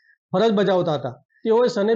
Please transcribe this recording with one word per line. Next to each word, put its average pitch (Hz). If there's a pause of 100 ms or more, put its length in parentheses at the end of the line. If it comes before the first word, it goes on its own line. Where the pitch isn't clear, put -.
(340)
ફરજ 214
બજાવતા 180
હતા, 127 (280)
તેઓએ 233
સને 208